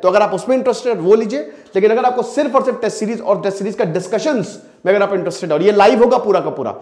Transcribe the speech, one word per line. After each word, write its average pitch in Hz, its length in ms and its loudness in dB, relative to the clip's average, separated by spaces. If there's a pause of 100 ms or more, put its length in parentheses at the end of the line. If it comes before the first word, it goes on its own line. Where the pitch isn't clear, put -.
तो 185 60 4
अगर 202 140 4
आप 190 120 0
उसमें 240 220 -2
इंटरेस्टेड 247 360 -2
हैं, 190 80 -4
वो 185 140 4
लीजिए। 226 260 0 (340)
लेकिन 202 160 4
अगर 233 140 0
आपको 247 180 0
सिर्फ 277 320 -2
और 269 100 2
सिर्फ 247 160 -2
टेस्ट 214 160 -4
सीरीज 220 240 -4
और 185 220 0
टेस्ट 196 160 -2
सीरीज 202 160 -6
का 233 100 0
डिस्कशंस 202 760 -4 (280)
में 185 80 4
अगर 208 80 2
आप 196 120 -2
इंटरेस्टेड 170 360 -4
हैं 151 80 2
और 170 60 0
ये 208 80 4
लाइव 214 320 4
होगा 247 140 4
पूरा 190 220 0
का 156 100 -4
पूरा, 120 320 -6